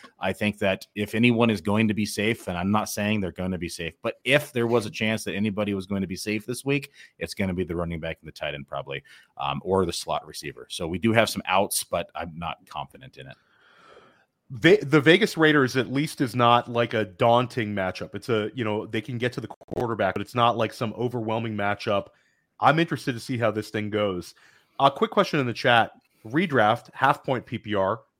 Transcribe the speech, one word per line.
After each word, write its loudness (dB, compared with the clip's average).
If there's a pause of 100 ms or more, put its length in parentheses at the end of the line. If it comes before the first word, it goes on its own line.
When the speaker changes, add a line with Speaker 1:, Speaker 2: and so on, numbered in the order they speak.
(200)
Speaker 1:
I -2
think -2
that 0
if -6
anyone 4
is 0
going 2
to 0
be -2
safe, -2
and -6
I'm 0
not 0
saying -2
they're -4
gonna -6
be -8
safe, -10
but -4
if 0
there 0
was 2
a -8
chance -2
that -6
anybody -2
was -4
going -2
to -2
be -8
safe -4
this -8
week, -2 (260)
it's -8
gonna -2
be -2
the -6
running -6
back -8
and -20
the -14
tight -8
end -12
probably, -10 (340)
um, -6
or 2
the -4
slot -6
receiver. -14
So -8
we -6
do 2
have 6
some -6
outs, 0
but -4
I'm -10
not -8 (100)
confident -14
in -16
it. -18 (1120)
Speaker 2:
Ve-, 6
the 4
Vegas 6
Raiders 4
at 0
least -4
is -2
not, 6
like, 0
a 0
daunting 2
matchup. -6
It's -8
a, 0
you -6
know, -2
they -4
can -10
get -2
to -8
the -10
quarterback, -4
but -4
it's -12
not, 4
like, 0
some -6
overwhelming -4
matchup. -2 (520)
I'm 6
interested -2
to -10
see -6
how 2
this -4
thing -4
goes. -2 (440)
A 6
quick 0
question 0
in 0
the -2
chat. 4 (300)
Redraft, 2
half 2
point -2
P -6
P -6
R, 2 (180)